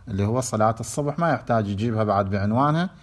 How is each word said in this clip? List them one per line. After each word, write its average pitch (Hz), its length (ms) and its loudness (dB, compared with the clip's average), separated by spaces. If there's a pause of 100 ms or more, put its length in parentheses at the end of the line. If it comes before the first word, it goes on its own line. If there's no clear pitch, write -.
اللي 101 180 -2
هو 120 140 0
صلاة 113 400 0
الصبح، 147 380 -4
ما 170 120 2
يحتاج 113 380 0
يجيبها 110 360 0
بعد 101 260 2
بعنوانها، 131 600 2 (120)